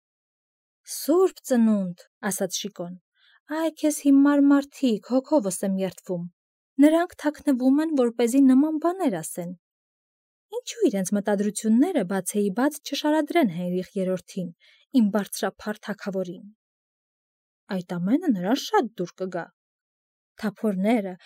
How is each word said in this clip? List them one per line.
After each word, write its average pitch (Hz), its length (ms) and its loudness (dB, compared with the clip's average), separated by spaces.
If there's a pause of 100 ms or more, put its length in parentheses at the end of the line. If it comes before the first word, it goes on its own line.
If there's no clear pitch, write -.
(880)
"Սուրբ 359 520 0
ծնունդ", 214 640 0 (160)
ասաց 190 400 -4
Շիկոն, 180 320 -10 (580)
այ 320 220 -2
քեզ 302 300 -2
հիմար 285 420 6
մարդիկ 277 640 2
հոգովս 254 540 0
եմ 190 180 -2
երդվում։ 180 480 -6 (500)
Նրանք 320 380 4
թաքնվում 277 640 0
են, 320 160 -2
որպեսզի 240 460 2
նման 277 340 4
բաներ 339 400 -2
ասեն։ 175 400 -10 (960)
Ինչու 466 320 -4
իրենց 196 260 0
մտադրությունները 214 920 0
բացեի 196 480 -2
բաց 277 260 -2
չշարադրեն 302 720 0
Հենրիխ 180 420 -4
երրորդին, 185 600 -6 (400)
իմ 240 140 4
բարձրափառ 202 720 -6
թագավորին։ 190 680 -8 (1200)
Այդ 185 220 -8
ամենը 214 380 0
նրան 196 260 0
շատ 320 380 -2
դուր 175 180 -8
կգա։ 185 300 -8 (960)
Թափորները, 208 720 -2 (160)